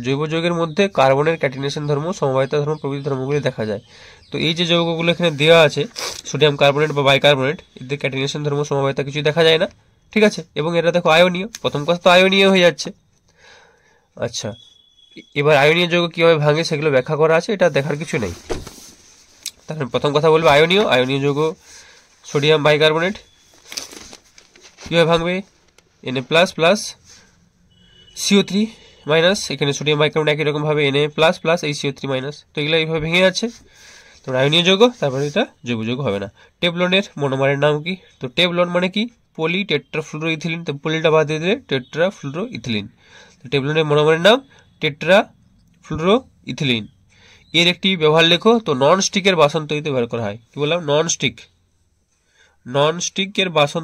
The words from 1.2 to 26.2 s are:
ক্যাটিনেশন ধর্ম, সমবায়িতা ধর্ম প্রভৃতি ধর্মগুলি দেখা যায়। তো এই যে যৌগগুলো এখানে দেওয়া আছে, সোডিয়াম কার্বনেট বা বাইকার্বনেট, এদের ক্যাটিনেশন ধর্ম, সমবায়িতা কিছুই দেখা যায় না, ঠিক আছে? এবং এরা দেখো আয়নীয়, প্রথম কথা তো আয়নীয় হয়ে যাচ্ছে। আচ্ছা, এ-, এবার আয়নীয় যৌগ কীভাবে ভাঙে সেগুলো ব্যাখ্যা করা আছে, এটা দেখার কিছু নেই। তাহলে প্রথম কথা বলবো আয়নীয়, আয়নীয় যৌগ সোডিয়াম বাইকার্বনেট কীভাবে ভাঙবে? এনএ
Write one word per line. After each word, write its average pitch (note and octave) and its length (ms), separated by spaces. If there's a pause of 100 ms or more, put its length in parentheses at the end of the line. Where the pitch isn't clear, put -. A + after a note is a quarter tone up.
ক্যাটিনেশন C#3 480
ধর্ম, D3 160 (140)
সমবায়িতা C3+ 420
ধর্ম D3 180
প্রভৃতি C#3 280
ধর্মগুলি C#3 400
দেখা B2 220
যায়। G2+ 120 (480)
তো D3 60 (100)
এই E3 120
যে F3+ 140
যৌগগুলো E3+ 420
এখানে E3+ 160 (100)
দেওয়া D#3+ 260
আছে, C#3+ 160 (480)
সোডিয়াম C#3+ 320
কার্বনেট C#3+ 340
বা C#3+ 120
বাইকার্বনেট, C#3 500 (220)
এদের C3 220
ক্যাটিনেশন C#3 440
ধর্ম, C#3+ 140 (100)
সমবায়িতা C#3 360
কিছুই C#3+ 220
দেখা D#3+ 180
যায় D#3+ 160
না, - 40 (460)
ঠিক G#3+ 160
আছে? G#3 120 (200)
এবং D#3 180
এরা E3 180
দেখো E3+ 200
আয়নীয়, F3+ 300 (160)
প্রথম C#3+ 260
কথা F3 160
তো F#3+ 120
আয়নীয় F#3+ 360
হয়ে F#3 140
যাচ্ছে। E3+ 220 (1400)
আচ্ছা, A#2 220 (720)
এ-, - 80 (140)
এবার D3+ 220
আয়নীয় E3 300
যৌগ F3 120 (100)
কীভাবে E3 300
ভাঙে D3+ 240
সেগুলো D#3 260
ব্যাখ্যা C3 260
করা D#3+ 200
আছে, E3+ 160
এটা F#3 100 (100)
দেখার C#3+ 260
কিছু E3 220
নেই। E2+ 100 (1300)
তাহলে D#3 260
প্রথম - 240
কথা D#3 180
বলবো D#3+ 220
আয়নীয়, E3+ 260 (120)
আয়নীয় B2+ 320
যৌগ C#3+ 120 (920)
সোডিয়াম D3+ 360
বাইকার্বনেট D#3 480 (1700)
কীভাবে E3 280
ভাঙবে? E3+ 220 (720)
এনএ C3 220